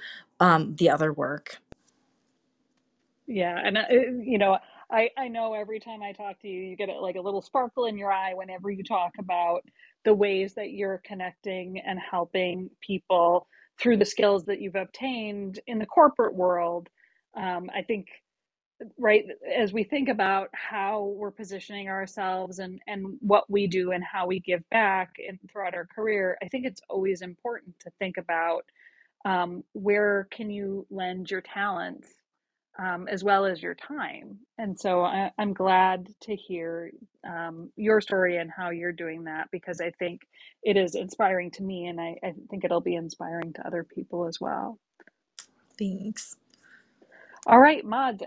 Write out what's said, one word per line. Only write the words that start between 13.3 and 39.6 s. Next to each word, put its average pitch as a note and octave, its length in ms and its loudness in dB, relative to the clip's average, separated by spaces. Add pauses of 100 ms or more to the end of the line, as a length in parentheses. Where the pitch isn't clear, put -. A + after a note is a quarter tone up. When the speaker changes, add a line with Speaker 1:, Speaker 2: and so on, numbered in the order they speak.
Speaker 2:
through A#3 200 6
the G3+ 80 6
skills G3+ 400 4
that G3+ 160 -4
you've F#3+ 140 -6
obtained G3+ 920 -6
in A#3 120 -4
the G#3+ 60 -2
corporate - 500 4
world. F3 540 0 (480)
Um, F#3 400 -6
I G3 60 -4
think, G3+ 240 -4 (920)
right, G#3+ 300 6 (280)
as G#3+ 200 2
we A3 100 0
think C#4 240 0
about G3 460 2
how G3+ 600 -4
we're G3+ 160 -8
positioning G3 580 -12
ourselves F#3 720 -4
and, F#3 280 -10
and G3 340 -8
what G#3 300 6
we G3+ 160 4
do F3+ 260 0
and F3+ 100 -2
how F3+ 240 -4
we F#3 140 -2
give F3 300 -2
back F#3+ 480 2
in, F#3+ 200 -12 (140)
throughout F#3+ 220 -6
our F3 100 -6
career, G#3 580 0
I F#3 60 -10
think B3+ 160 -4
it's A#3+ 240 -6
always F#3+ 320 0
important F3+ 600 -10
to E3+ 180 -16
think F#3 180 -4
about, E3 480 0 (640)
um, F3+ 380 0 (100)
where G3+ 560 2
can G#3+ 180 -10
you G3 400 -6
lend F#3 420 -6
your F#3 120 -4
talents, G3 640 -6 (720)
um, F3+ 280 -6
as F#3+ 160 -4
well G3 200 6
as F3+ 160 -2
your F3 140 -6
time. G#3 640 -10 (180)
And G3+ 220 -6
so F3+ 240 2
I, F#3+ 340 0
I'm G#3 160 0
glad F#3 560 4 (140)
to G#3+ 140 -8
hear, E3+ 560 -8 (360)
um, E3 460 -10
your G#3+ 260 6
story F#3 360 2
and E3+ 140 -4
how F3+ 200 -6
you're E3+ 220 -2
doing E3 320 -8
that, D#3 260 -6
because F3 300 -8